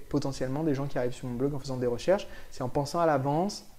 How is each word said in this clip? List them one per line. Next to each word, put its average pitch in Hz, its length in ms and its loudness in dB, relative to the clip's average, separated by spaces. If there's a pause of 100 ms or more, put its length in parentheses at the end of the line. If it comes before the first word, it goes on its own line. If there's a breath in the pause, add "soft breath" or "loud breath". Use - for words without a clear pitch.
potentiellement 139 540 0
des 156 100 4
gens 139 140 0
qui 143 100 0
arrivent 123 160 0
sur - 140 -8
mon 123 80 -4
blog 139 180 0
en 135 60 -2
faisant 131 180 -4
des 123 80 0
recherches. 170 420 2 (220 loud breath)
C'est - 140 -6
en 123 60 -2
pensant 143 300 0
à 170 60 6
l'avance 151 600 2 (140)